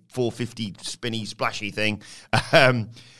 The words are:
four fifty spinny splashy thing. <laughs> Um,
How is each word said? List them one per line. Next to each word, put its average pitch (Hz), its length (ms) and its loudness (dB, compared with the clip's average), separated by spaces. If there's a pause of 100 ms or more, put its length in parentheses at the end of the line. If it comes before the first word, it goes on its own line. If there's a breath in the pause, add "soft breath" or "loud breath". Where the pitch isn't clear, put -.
four 120 240 -2
fifty 113 500 -8
spinny 113 440 -8
splashy 110 440 -6
thing. 104 320 0 (320 loud breath)
<laughs> - 180 0
Um, 123 380 6 (300 loud breath)